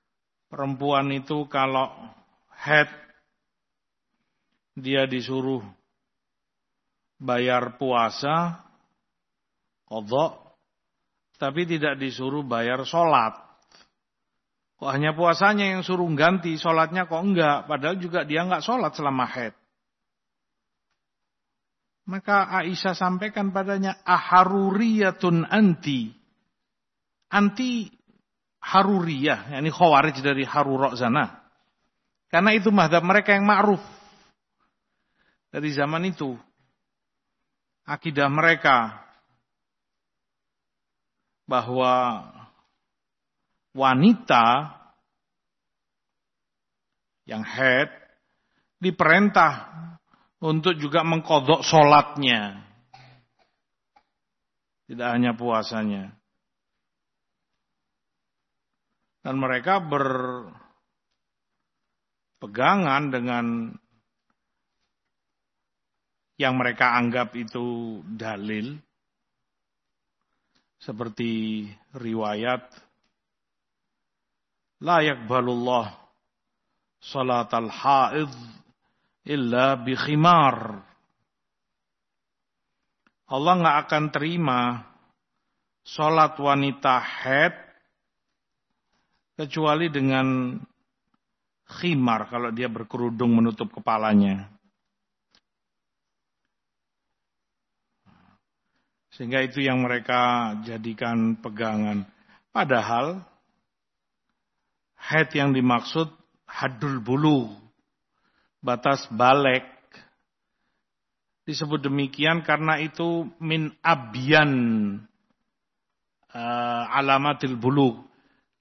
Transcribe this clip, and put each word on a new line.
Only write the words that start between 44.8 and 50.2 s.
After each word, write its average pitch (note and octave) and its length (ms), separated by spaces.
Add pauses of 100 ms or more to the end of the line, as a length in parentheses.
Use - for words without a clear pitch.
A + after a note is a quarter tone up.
yang A2 160
haid C3 480 (880)
diperintah E3+ 840 (760)